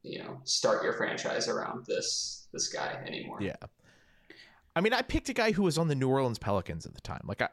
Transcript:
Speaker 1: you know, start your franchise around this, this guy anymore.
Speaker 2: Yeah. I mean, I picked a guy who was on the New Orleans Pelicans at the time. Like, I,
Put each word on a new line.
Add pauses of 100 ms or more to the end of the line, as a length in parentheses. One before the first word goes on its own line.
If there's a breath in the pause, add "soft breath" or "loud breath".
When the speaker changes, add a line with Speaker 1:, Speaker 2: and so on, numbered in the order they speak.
Speaker 1:
you
know,
start
your
franchise
around
this,
this
guy
anymore.
Speaker 2:
Yeah. (1200 loud breath)
I
mean,
I
picked
a
guy
who
was
on
the
New
Orleans
Pelicans
at
the
time.
Like,
I,